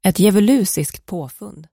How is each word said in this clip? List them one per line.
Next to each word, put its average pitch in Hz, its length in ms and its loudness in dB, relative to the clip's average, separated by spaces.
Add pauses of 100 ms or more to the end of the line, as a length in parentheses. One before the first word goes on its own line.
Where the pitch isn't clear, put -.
Ett 185 140 0
djävulusiskt 202 880 0
påfund. 156 680 -14